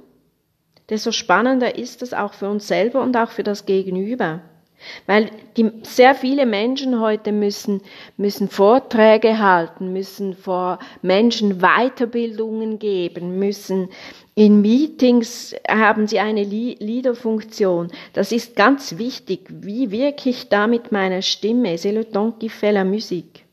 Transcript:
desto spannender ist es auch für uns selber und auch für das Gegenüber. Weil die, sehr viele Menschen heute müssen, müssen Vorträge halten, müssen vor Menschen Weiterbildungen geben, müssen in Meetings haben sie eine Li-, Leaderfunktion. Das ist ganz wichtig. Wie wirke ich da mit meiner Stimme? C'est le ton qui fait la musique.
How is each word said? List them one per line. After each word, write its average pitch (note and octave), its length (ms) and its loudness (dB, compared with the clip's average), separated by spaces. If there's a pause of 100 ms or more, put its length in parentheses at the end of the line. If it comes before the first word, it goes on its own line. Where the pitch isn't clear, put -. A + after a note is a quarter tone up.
(880)
desto A3 240 -4
spannender B3 640 0
ist B3 260 -12
es B3 100 -10
auch G3+ 220 -4
für G3 140 -6
uns G#3 180 -4
selber A3 340 0
und B3 160 0
auch A#3 140 0
für - 140 -6
das G#3 200 -6
Gegenüber. F#3+ 760 -2 (640)
Weil G#3 240 2 (260)
die, A3 140 2 (120)
sehr B3+ 320 4
viele C4 320 -2
Menschen A#3+ 540 -2
heute G#3+ 300 -2
müssen, G3+ 500 -2 (360)
müssen G3 320 -2
Vorträge A3 920 4
halten, F#3 540 2
müssen F#3+ 420 -6
vor F3+ 440 -4 (240)
Menschen G3+ 580 2
Weiterbildungen A3 1160 0
geben, F3+ 600 -4
müssen F#3+ 500 -4 (500)
in G#3 220 8
Meetings A#3+ 920 2 (160)
haben G#3+ 380 2
sie G#3 140 -2
eine G#3+ 240 -2
Li-, G#3+ 340 -6
Leaderfunktion. G#3+ 1120 -2 (220)
Das - 180 -2
ist A#3 240 -4
ganz A#3 420 2
wichtig. G3+ 540 -8
Wie G3+ 400 -8
wirke C4+ 400 -2
ich - 180 -6
da G#3 200 2
mit A#3 240 -2
meiner F#3+ 300 0
Stimme? G#3+ 540 -2
C'est G3 160 -4
le A3 160 -4
ton A3 300 -2
qui A3+ 100 -6
fait G#3 220 -2
la G3 140 2
musique. F#3+ 680 -6